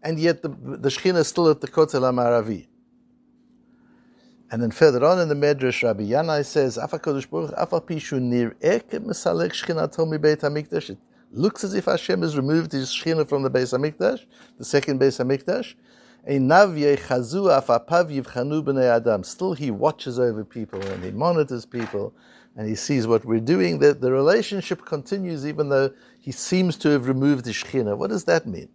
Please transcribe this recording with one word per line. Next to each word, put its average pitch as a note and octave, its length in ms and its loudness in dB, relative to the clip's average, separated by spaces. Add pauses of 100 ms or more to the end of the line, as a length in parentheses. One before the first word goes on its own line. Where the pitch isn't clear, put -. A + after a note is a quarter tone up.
and D#3+ 180 -4
yet E3 220 2
the, D#3 80 -6
the C3+ 400 -4
Shechina F3+ 280 0
is D#3+ 100 4
still E3 220 4
at D3+ 120 4
the C#3 60 -8
Kotel D3+ 340 2
Ma'aravi? A#2+ 640 2 (1800)
And A2+ 100 -2
then A#2 80 0
further B2+ 340 6
on F3 160 6
in E3 100 2
the D3 60 0
Medrash, C#3+ 460 0
Rabbi A2 220 0
Yanai D3 420 0
says, C3 320 0
"Af D3 140 -6
HaKadosh C#3+ 360 -4
Baruch, D#3 300 -6
af - 160 -2
al E3 80 0
pi E3 160 -8
shu C#3+ 220 -4
nir'eh B2 640 0
ke - 200 -8
mesalek E3+ 500 -2
shechinato D#3+ 560 -4
mi D#3 100 -4
Beit D3+ 240 2
HaMikdash." D3+ 500 -4
It G2 80 -14 (320)
looks F3+ 320 -2
as F#3+ 100 -6
if G3 120 -2
Hashem F#3 360 0
has D#3 160 -2
removed D#3 340 0
his C3+ 180 -4
Shechina D#3+ 380 -2
from C#3 140 0
the C3+ 80 0
Beis B2+ 240 0
Hamikdash, D#3 520 -2 (340)
the - 60 -12
second C#3 340 0
Beis C3+ 200 2
Hamikdash. C#3 540 -4 (560)
"Einav D3+ 480 4
yechazu C#3+ 720 0
af C3+ 160 4
apav D#3+ 500 2
yivchanu C#3 480 -4
b'nei C3 320 2
adam." A2+ 280 0
Still F#3 300 -6
he C#3+ 180 -6
watches B2 480 -2
over A2 260 -2
people G2+ 380 -10
and G2 200 -8
he F#2 60 -8
monitors C3 560 -2
people G#2+ 480 -8 (420)
and G#2+ 140 -8
he A2 60 -2
sees A#2+ 320 -2
what A2+ 180 2
we're A2+ 140 0
doing. E3+ 400 0
The, C#3+ 160 6
the B2 160 0
relationship F3+ 760 0
continues D#3+ 600 -6
even D3+ 220 -4
though C3+ 200 2 (300)
he - 120 -12
seems F3+ 460 0
to D3+ 120 2
have C3+ 180 2
removed C3 380 2
the A#2+ 60 -6
Shechina. G#2+ 460 -2
What G3 140 -4
does G3+ 140 -4
that E3 200 2
mean? D#2+ 300 -10